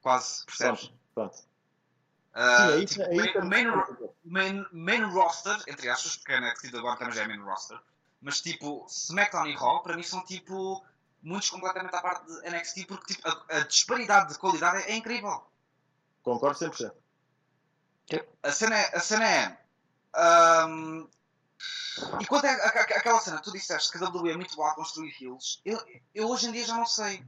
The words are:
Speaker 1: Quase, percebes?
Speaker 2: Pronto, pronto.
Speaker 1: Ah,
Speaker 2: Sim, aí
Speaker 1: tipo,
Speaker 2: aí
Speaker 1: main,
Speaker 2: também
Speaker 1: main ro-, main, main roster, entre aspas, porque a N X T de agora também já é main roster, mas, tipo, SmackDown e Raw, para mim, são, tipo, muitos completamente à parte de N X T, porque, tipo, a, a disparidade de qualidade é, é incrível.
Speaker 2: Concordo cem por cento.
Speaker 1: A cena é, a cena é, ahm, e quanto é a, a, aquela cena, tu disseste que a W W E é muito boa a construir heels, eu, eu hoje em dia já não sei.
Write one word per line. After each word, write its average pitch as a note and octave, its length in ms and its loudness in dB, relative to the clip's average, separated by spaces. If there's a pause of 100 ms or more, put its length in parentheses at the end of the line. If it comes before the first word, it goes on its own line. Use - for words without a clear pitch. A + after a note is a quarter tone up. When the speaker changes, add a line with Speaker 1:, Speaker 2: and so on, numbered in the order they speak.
Speaker 1:
Quase, B2+ 440 0
percebes? B2 340 0 (340)
Speaker 2:
Pronto, G#2+ 180 -6
pronto. - 220 -20 (800)
Speaker 1:
Ah, B2 300 8
Speaker 2:
Sim, B2+ 60 6
aí E3 140 4
Speaker 1:
tipo, G3 180 -2
Speaker 2:
aí E3+ 120 0
Speaker 1:
main, G3 160 2
Speaker 2:
também G3 320 2
Speaker 1:
main A#3 100 2
ro-, C3 400 -2 (100)
main, F#3+ 480 -2
main F3+ 320 0
roster, F#3+ 520 2 (120)
entre C3+ 200 -8
aspas, B2 280 -2
porque - 160 -6
a C3 60 2
N B2 100 0
X A#2+ 140 -6
T C3 80 -12
de B2 60 -10
agora A#2 220 -4
também A#2+ 160 -6
já A2 80 -2
é G#2+ 60 -4
main G#2 120 -10
roster, G2 400 -10 (400)
mas, C#3+ 200 -4
tipo, D3 480 -8
SmackDown F3+ 580 -2
e D3 80 -4
Raw, C#3 280 2
para E3+ 140 -6
mim, F3 60 -8
são, F#3 220 -8
tipo, F#3+ 600 -8 (380)
muitos F#3 280 -4
completamente F#3 440 -6
à F3 80 -2
parte F3 240 -6
de E3 220 -14
N F3 80 -6
X - 160 -8
T, F#3+ 140 -10
porque, - 280 -10
tipo, - 140 -6
a, D#3+ 300 -4
a - 20 2
disparidade G3+ 720 2
de - 80 -12
qualidade F3+ 380 2
é, F#3+ 140 -6
é A3 40 -2
incrível. A3 480 -6 (800)
Speaker 2:
Concordo C3 340 0
cem E3 120 -4
por - 80 -12
cento. A2 180 -8 (1500)
Speaker 1:
A C#3+ 80 0
cena A3 260 2
é, G3+ 200 0
a F3 40 0
cena G#3+ 300 0
é, C3+ 280 2 (560)
ahm, E3 920 6 (1120)
e G#3 60 -4
quanto C#4+ 200 2
é C4+ 40 4
a, C4 160 2
a, A3+ 140 2
aquela A3+ 400 4
cena, E3 200 -6
tu F#3+ 120 -10
disseste F3+ 400 -4
que F3 60 -10
a - 20 -4
W F#3 180 -2
W E3+ 120 0
E D#3+ 40 -2
é - 20 -6
muito F3+ 200 -10
boa D3+ 140 0
a D#3 40 -2
construir D#3 460 -10
heels, B2+ 440 -10
eu, G#3+ 160 -4 (340)
eu A3 140 -2
hoje A#3+ 200 -2
em A3+ 40 -6
dia A#3 120 -6
já A3+ 120 -4
não A#3 100 0
sei. G3+ 420 -4